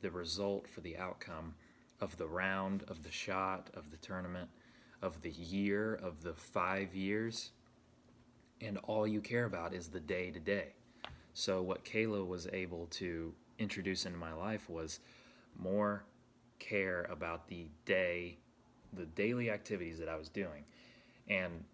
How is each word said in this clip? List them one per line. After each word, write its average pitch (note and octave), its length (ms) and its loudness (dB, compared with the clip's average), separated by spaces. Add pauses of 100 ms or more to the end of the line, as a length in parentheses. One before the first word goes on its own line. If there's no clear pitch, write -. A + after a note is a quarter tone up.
the F#2+ 100 0
result, F2+ 560 0
for - 140 -12
the E2 160 -8
outcome E2+ 560 -6 (480)
of F2 160 -4
the F2 100 -2
round, F#2+ 640 2
of E2+ 140 -8
the D#2+ 80 -10
shot, F#2+ 640 0
of D2+ 180 -10
the D#2+ 60 -12
tournament, F2+ 520 -4 (520)
of E2 200 -2
the E2+ 100 -4
year, G2+ 640 2
of F2 280 -6
the E2+ 100 -2
five F#2 600 0
years, G#2 580 0 (1080)
and G#2 200 -4
all G#2+ 280 4
you G#2+ 140 4
care A#2+ 240 4
about F2+ 280 -2
is F2 140 -4
the F2 120 -4
day-to-day. F2 720 0 (600)
So F#2 280 4
what F2+ 220 0
Kayla G#2+ 420 2
was F2+ 280 -2
able E2+ 380 -2
to E2 420 -2 (240)
introduce F#2+ 480 0
into F2+ 120 -4
my E2 160 -4
life G2+ 360 -2
was E2 300 -4 (580)
more G2+ 480 4 (540)
care F#2 500 2
about E2+ 380 -4
the E2+ 200 -8 (180)
day, F2 520 2 (560)
the F#2 120 -6
daily A2+ 440 2
activities F2 500 -2
that E2 100 -2
I E2 60 0
was D#2 140 -4
doing, D#2+ 340 -4 (640)
and F2+ 360 2 (100)